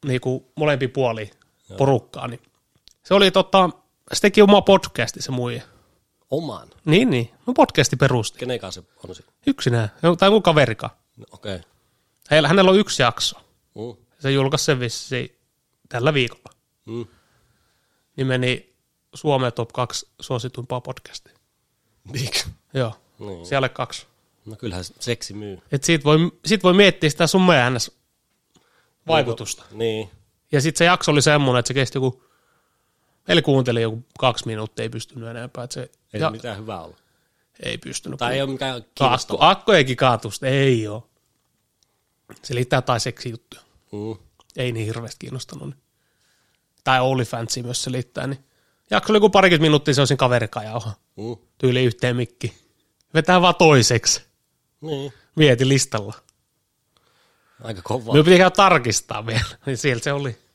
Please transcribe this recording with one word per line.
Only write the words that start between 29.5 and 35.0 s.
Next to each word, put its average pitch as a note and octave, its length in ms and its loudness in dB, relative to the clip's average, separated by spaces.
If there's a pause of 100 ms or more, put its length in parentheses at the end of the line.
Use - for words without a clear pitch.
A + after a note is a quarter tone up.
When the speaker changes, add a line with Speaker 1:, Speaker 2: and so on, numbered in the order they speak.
Speaker 2:
Niin. A2 400 -4 (420)
Speaker 1:
Ja C#3+ 80 2
sit D3 160 -2
se E3+ 80 2
jakso F3+ 280 2
oli D3 100 2
semmonen, C#3+ 380 2
että A#2 80 -4
se B2 60 -6
kesti C3+ 220 -2
joku, C3 280 -4 (1040)
meillä E3+ 140 4
kuunteli B2+ 400 0
joku A2+ 200 -6 (160)
kaksi A#2+ 280 -2
minuuttia, A2 360 -10
ei A2+ 60 -6
pystynyt A2+ 400 -14